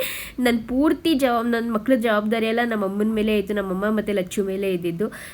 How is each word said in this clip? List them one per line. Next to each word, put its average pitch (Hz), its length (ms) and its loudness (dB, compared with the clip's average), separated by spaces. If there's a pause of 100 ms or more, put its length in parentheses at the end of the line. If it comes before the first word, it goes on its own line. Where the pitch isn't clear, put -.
(380)
ನನ್ನ 240 200 2 (100)
ಪೂರ್ತಿ 302 460 2
ಜವಾಬ್-, 240 360 2
ನನ್ನ 233 240 0
ಮಕ್ಳ 220 200 2
ಜವಾಬ್ದಾರಿ 220 520 2
ಎಲ್ಲ 226 180 0
ನಮ್ಮ 220 200 0
ಅಮ್ಮನ 196 220 0
ಮೇಲೆ 214 320 2
ಇತ್ತು, 202 160 -2
ನಮ್ಮಮ್ಮ 196 420 0
ಮತ್ತು 214 160 -2
ಲಚ್ಚು 196 320 -2
ಮೇಲೆ 190 300 -2
ಇದ್ದಿದ್ದು. 170 340 -2 (260)